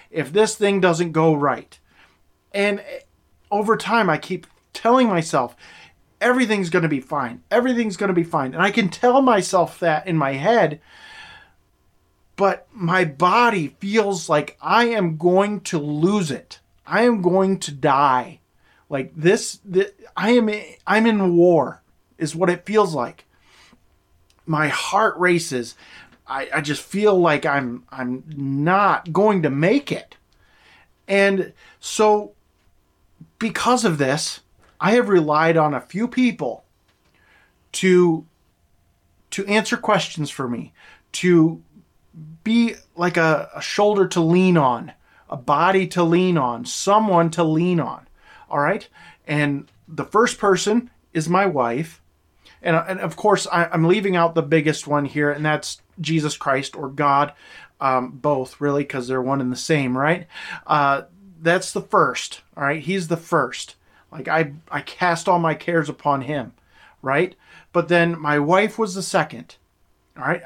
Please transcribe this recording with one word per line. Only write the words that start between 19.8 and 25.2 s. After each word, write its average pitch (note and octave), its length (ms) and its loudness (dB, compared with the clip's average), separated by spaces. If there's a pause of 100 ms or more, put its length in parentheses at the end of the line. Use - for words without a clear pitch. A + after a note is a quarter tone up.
I G3 160 0
am, A#3 180 4 (360)
I'm G#3+ 200 2
in G3 300 2
war E3+ 460 4 (360)
is D#3 180 -6
what F3 140 0
it F3 160 -4
feels G3 280 2
like. - 320 -8 (1200)
My D3+ 220 0
heart G3 500 0
races. E3 580 0 (520)